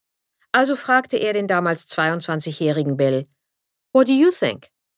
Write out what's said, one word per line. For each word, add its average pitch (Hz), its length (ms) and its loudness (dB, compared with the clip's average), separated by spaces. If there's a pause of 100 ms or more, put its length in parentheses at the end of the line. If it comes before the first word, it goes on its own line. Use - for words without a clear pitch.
(520)
Also 269 220 2
fragte 254 420 0
er 214 160 0
den 202 160 -2
damals 175 380 -2
zweiundzwanzigjährigen 156 1120 -2
Bill: 135 320 0 (640)
„What 262 160 4
do 262 40 2
you 285 180 4
think?“ 131 400 -4 (280)